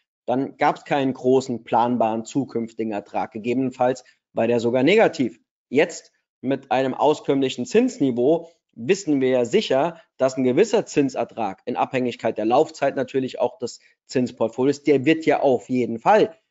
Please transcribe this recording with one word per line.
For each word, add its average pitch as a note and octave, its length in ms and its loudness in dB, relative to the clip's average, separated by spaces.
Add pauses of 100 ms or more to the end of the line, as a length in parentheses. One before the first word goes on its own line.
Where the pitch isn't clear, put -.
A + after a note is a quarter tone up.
(260)
dann B2+ 320 -4
gab's - 280 -2
keinen C3+ 280 -2
großen B2+ 500 0
planbaren A2+ 640 0
zukünftigen A2+ 680 -6
Ertrag. G#2 400 -6
Gegebenenfalls B2 720 -2 (300)
war A2+ 140 0
der A#2+ 120 2
sogar A#2+ 240 0
negativ. D#3 560 2 (300)
Jetzt - 420 -2 (300)
mit C3 300 -4
einem C3 220 0
auskömmlichen C#3 720 0
Zinsniveau D#3+ 840 0 (240)
wissen D3 480 -2
wir C3 80 2
ja B2+ 160 2
sicher, D#3 560 0 (160)
dass C3 180 0
ein C3 80 -2
gewisser E3+ 420 2
Zinsertrag A#2 800 -4
in A#2 120 -6
Abhängigkeit B2+ 600 -2
der G#2+ 80 -2
Laufzeit C#3 500 0
natürlich C3 440 -4
auch B2 180 -2
des - 220 -10 (280)
Zinsportfolios, B2+ 760 -2
der C3+ 220 2
wird D#3+ 200 2
ja C#3+ 160 2
auf - 280 0
jeden A#2 300 -2
Fall G3 360 2 (160)